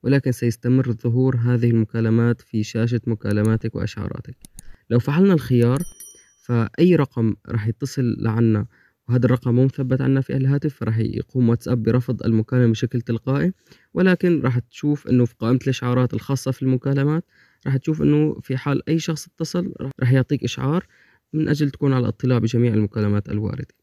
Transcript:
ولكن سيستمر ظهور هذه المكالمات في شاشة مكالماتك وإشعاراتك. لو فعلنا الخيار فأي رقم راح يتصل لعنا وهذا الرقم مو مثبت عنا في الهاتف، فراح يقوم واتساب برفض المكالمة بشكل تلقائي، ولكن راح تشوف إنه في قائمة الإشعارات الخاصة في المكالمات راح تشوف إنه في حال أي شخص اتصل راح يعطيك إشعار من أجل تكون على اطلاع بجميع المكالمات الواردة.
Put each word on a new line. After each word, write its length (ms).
ولكن 280
سيستمر 600
ظهور 440
هذه 340
المكالمات 720
في 220
شاشة 440
مكالماتك 680
وإشعاراتك. 640
لو 100
فعلنا 340
الخيار 480
فأي 540
رقم 400
راح 200
يتصل 520
لعنا 460
وهذا 160
الرقم 300
مو 100
مثبت 360
عنا 200
في 160
الهاتف، 380
فراح 220
يقوم 520
واتساب 340
برفض 400
المكالمة 480
بشكل 300
تلقائي، 520
ولكن 480
راح 180
تشوف 480
إنه 180
في 140
قائمة 240
الإشعارات 500
الخاصة 380
في 100
المكالمات 640
راح 120
تشوف 240
إنه 400
في 160
حال 320
أي 100
شخص 280
اتصل 460
راح 120
يعطيك 320
إشعار 420
من 160
أجل 200
تكون 240
على 140
اطلاع 300
بجميع 360
المكالمات 560
الواردة. 380